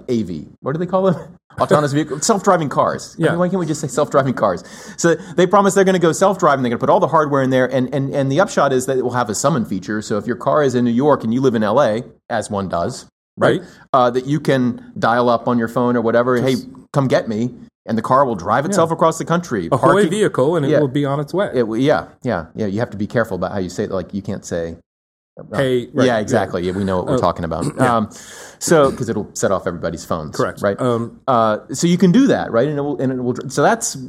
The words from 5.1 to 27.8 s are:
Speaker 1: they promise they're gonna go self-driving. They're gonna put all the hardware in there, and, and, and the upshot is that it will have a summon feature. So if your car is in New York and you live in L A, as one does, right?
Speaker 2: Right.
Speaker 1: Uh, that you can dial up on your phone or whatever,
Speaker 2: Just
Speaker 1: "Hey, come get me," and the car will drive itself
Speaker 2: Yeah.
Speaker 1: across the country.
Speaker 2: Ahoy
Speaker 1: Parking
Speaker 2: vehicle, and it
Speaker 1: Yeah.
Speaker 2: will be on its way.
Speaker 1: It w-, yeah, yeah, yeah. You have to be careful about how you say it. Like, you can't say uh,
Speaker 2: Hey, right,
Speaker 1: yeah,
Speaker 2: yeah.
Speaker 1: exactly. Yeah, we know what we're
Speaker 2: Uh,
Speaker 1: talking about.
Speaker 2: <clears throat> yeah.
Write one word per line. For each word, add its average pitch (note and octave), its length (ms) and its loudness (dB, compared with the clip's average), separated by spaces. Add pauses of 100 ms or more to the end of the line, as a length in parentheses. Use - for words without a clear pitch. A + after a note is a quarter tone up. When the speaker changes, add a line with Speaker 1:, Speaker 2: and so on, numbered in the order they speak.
Speaker 1:
they F3+ 120 4
promise G3 280 4
they're G3 80 6
gonna F#3 160 4
go E3 120 4
self-driving. F3 520 2
They're A#2+ 80 0
gonna A#2+ 80 -2
put C3+ 100 0
all E3+ 100 4
the F3 80 2
hardware C#3+ 360 2
in C3 80 0
there, B2+ 200 2
and, B2+ 220 -2
and, C#3 200 -2
and C3+ 180 0
the C#3 80 2
upshot E3+ 340 2
is B2+ 140 0
that C3+ 100 -2
it B2+ 60 0
will A#2+ 80 -2
have B2 180 -2
a G2+ 60 -4
summon C#3 300 2
feature. G#2 360 -6
So G#2+ 160 -4
if G2+ 100 -4
your A#2 80 -2
car D3 280 0
is C3 120 2
in B2 80 2
New A#2+ 80 2
York C3 320 2
and A2 100 -2
you C3 80 0
live C3 140 4
in A2 80 0
L G#2+ 180 2
A, A#2 220 0 (260)
as A2+ 200 -4
one G2 200 -4
does, F2 360 -4 (320)
right? D3 240 2
Speaker 2:
Right. - 80 -20 (240)
Speaker 1:
Uh, B2 180 4
that B2+ 140 -2
you C#3+ 140 0
can B2+ 580 0
dial B2 320 2
up A#2 180 0
on A#2+ 120 2
your A2+ 80 0
phone B2 280 0
or A#2+ 60 0
whatever, A#2+ 380 2
Speaker 2:
Just B2+ 240 0
Speaker 1:
"Hey, - 60 -18 (220)
come C3+ 160 2
get C3+ 200 0
me," A2+ 260 -4 (340)
and A2 120 -2
the G#2+ 40 -2
car C3+ 220 4
will A#2+ 100 -2
drive G#2+ 300 -2
itself F3 240 0
Speaker 2:
Yeah. E3 60 -2
Speaker 1:
across D#3+ 240 2
the D3 60 -8
country. B2+ 460 -2
Speaker 2:
Ahoy C3+ 60 4 (160)
Speaker 1:
Parking G3 160 4
Speaker 2:
vehicle, E3+ 460 0
and D3 100 0
it C#3 40 0
Speaker 1:
Yeah. D3 100 2
Speaker 2:
will D3 80 2
be C#3+ 180 -2
on C#3 140 -2
its D3 160 -6
way. F#3+ 180 0
Speaker 1:
It B2+ 80 2
w-, A2 220 -2
yeah, C#3 220 2 (180)
yeah, F#2+ 220 -2 (100)
yeah. G#2+ 120 -4
You G2 120 -4
have B2 120 -2
to G2+ 60 -12
be G2 100 -4
careful G#2+ 280 -2
about F2+ 160 -4
how G2+ 80 -6
you F#2 100 -4
say G#2+ 160 -6
it. - 60 -8
Like, F2+ 220 -6
you G2 100 -6
can't F#2+ 220 -10
say E2 320 -6 (640)
uh, - 180 -10
Speaker 2:
Hey, B2+ 360 0
right, C3 120 2
Speaker 1:
yeah, B2 100 2
Speaker 2:
yeah. A2 40 0
Speaker 1:
exactly. G2+ 440 -2
Yeah, F#2 100 -2
we G2 100 -4
know F#2+ 140 0
what F2+ 100 -2
we're C#3 80 -2
Speaker 2:
Uh, B2+ 40 0
Speaker 1:
talking F2 240 0
about. E2 220 -4
Speaker 2:
<clears throat> - 120 -6
yeah. B2 200 2